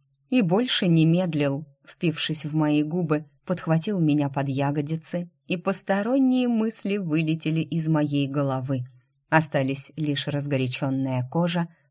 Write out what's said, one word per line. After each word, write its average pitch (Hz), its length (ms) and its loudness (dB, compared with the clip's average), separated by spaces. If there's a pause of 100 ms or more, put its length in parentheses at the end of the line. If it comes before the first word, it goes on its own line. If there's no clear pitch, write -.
(300)
и 247 120 4
больше 202 440 2
не 165 200 6
медлил, 151 600 0 (180)
впившись - 600 -4
в 147 100 -6
мои 151 280 2
губы, 156 420 -2 (200)
подхватил 170 540 -2
меня 147 300 2
под 139 200 -4
ягодицы, 147 840 -4 (160)
и 180 100 -4
посторонние 240 920 0
мысли 220 500 0
вылетели 160 640 0
из 160 280 -2
моей 143 400 2
головы. 135 560 -2 (460)
Остались 139 640 0
лишь 147 320 -2
разгорячённая 135 1040 -2
кожа, 170 380 0 (220)